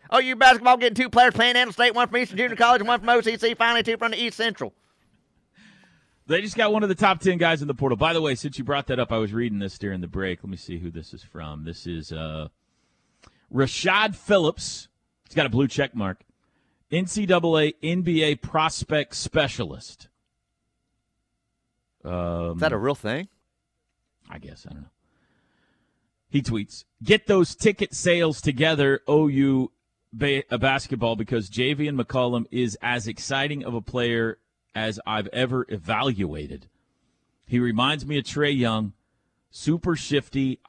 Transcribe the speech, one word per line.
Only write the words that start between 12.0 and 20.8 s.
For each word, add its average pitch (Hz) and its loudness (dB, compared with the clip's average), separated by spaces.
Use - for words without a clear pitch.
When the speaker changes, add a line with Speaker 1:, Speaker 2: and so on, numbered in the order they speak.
Speaker 2:
uh, 78 -8
Rashad 185 0
Phillips. - 0
He's - -20
got 143 2
a - -2
blue 127 2
check 135 -2
mark. 98 -4
N 180 0
C 208 -4
double 170 4
A 156 2
N 175 -2
B 160 2
A 151 2
prospect 156 -2
specialist. - -6